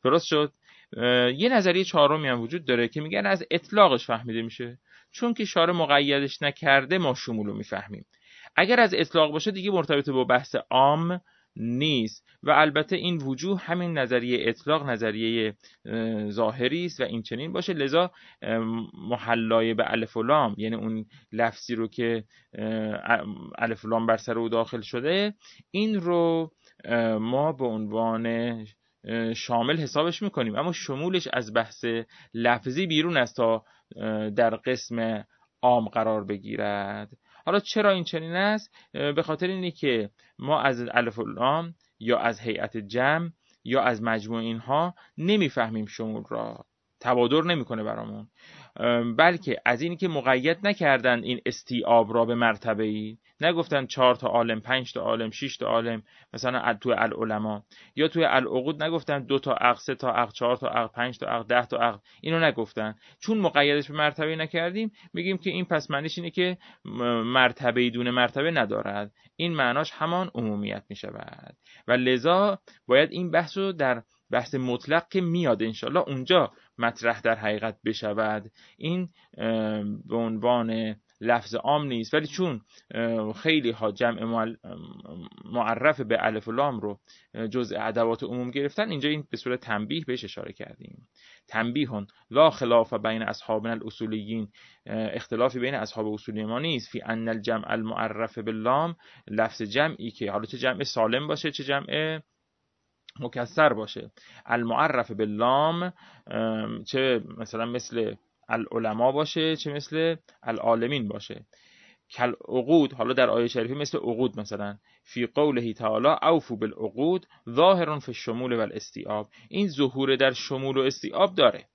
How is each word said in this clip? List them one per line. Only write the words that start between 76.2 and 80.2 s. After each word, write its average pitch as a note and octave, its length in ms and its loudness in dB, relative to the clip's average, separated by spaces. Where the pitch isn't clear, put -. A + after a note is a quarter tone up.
مطرح A#2 420 0
در A2+ 140 2
حقیقت G#2+ 500 -2
بشود. G#2+ 640 -2
این، F3 300 -4
اه، A2 440 -2
به A2 80 -4
عنوان A2+ 800 0